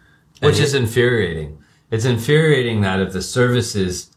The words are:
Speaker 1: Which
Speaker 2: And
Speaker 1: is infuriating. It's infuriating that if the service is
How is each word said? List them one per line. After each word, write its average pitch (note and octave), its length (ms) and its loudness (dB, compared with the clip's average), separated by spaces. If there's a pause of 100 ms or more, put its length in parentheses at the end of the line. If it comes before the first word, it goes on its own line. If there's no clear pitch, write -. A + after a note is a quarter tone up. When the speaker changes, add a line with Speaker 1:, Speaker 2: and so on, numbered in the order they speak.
(400)
Speaker 1:
Which C#3+ 160 2
Speaker 2:
And D3 80 2
Speaker 1:
is C#3 100 0
infuriating. G#2 880 -2 (280)
It's A2 140 -2
infuriating B2 800 2
that F#2+ 180 0
if F#2 120 -2
the F#2 100 -6
service B2 520 0
is F2+ 420 -4